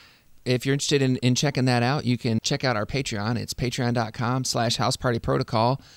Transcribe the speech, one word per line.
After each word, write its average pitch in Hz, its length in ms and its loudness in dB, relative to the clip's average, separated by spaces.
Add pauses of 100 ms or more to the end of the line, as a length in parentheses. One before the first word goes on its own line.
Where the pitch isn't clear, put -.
(440)
if 123 220 0
you're 135 60 2
interested 143 300 2
in, 131 160 2
in 127 180 4
checking 131 300 0
that 120 180 2
out, 135 200 0
you 120 140 0
can 113 240 0
check 143 220 -2
out 127 100 0
our 107 120 -2
Patreon. 117 500 -4
It's 101 180 -6
patreon 120 400 -2
dot 113 180 -2
com 127 300 -2
slash 120 340 0
house 120 200 0
party 117 240 0
protocol 127 600 0 (160)